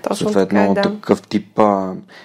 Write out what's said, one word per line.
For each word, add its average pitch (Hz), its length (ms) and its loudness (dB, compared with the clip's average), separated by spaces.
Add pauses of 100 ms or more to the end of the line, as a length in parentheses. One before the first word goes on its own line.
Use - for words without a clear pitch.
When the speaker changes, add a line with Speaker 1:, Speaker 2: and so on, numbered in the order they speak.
Speaker 1:
Точно - 140 -4
Speaker 2:
Съответно, 101 440 0
Speaker 1:
така 98 100 2
е, 98 40 0
да. 101 80 0
Speaker 2:
такъв 104 400 -2
тип, - 360 -6
а, 98 340 2 (320)